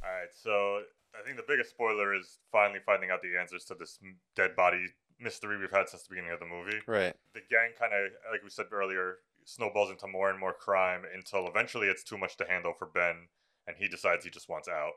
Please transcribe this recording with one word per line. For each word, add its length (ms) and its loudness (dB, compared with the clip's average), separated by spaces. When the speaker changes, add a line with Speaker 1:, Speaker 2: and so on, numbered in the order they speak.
Speaker 1:
All 60 -4
right, 160 -8
so 480 2
I 60 -14
think 140 -10
the 100 -10
biggest 220 4
spoiler 440 2
is 240 -4
finally 340 4
finding 260 2
out 120 0
the 160 -2
answers 280 -6
to 80 -12
this 280 -14
m-, 140 -20
dead 180 2
body 300 4
mystery 400 -6
we've 120 -6
had 180 4
since 140 -16
the 80 -20
beginning 220 -8
of 80 -6
the 60 -12
movie. 400 -6
Speaker 2:
Right. 280 2
Speaker 1:
The 140 -14
gang 300 4
kinda, 300 2
like 120 -4
we 80 -18
said 220 -6
earlier, 440 -2
snowballs 460 0
into 180 -12
more 220 0
and 80 -4
more 140 -2
crime 520 2
until 340 -4
eventually 400 0
it's 160 -2
too 140 -10
much 200 -4
to 80 -4
handle 320 -2
for 80 -8
Ben, 420 0
and 100 -10
he 120 -4
decides 360 0
he 60 -10
just 200 -18
wants 180 -8
out. 280 -4